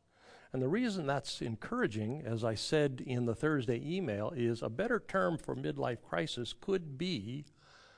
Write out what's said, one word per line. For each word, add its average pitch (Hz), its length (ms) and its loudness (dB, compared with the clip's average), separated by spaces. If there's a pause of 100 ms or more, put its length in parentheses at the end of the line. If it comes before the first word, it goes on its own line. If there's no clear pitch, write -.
(520)
And 131 100 0
the 127 60 2
reason 190 380 2
that's - 360 0
encouraging, 120 840 -2
as 113 180 -2
I 113 120 2
said 135 500 2
in 123 200 0
the 113 100 2
Thursday 131 500 2
email, 143 500 0
is 117 260 2
a 120 80 -2
better 208 300 2
term 180 380 2
for - 180 -4
midlife 135 460 -2
crisis 156 580 -2
could 165 380 -2
be 139 480 -2 (520)